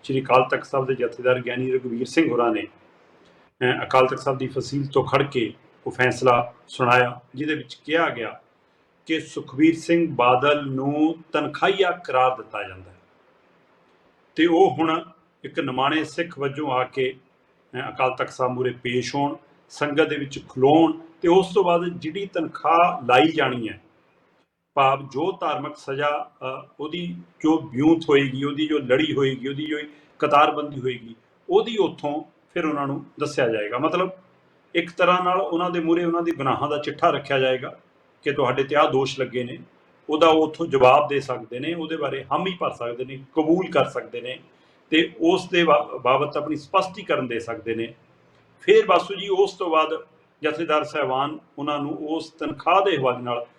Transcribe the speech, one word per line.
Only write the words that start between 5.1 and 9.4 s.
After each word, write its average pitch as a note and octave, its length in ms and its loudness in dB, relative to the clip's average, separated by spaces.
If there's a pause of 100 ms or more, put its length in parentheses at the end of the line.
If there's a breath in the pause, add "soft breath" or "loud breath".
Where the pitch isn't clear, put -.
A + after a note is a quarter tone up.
ਕੇ A#2+ 320 -2 (320)
ਉਹ B2 60 -8
ਫੈਸਲਾ B2 640 2 (140)
ਸੁਣਾਇਆ, B2 520 2 (140)
ਜਿਹਦੇ D3 200 -4
ਵਿੱਚ B2+ 200 -12
ਕਿਹਾ D#3 360 -2
ਗਿਆ A2+ 300 -10 (680)
ਕਿ D#3+ 140 -2
ਸੁਖਬੀਰ D3 560 0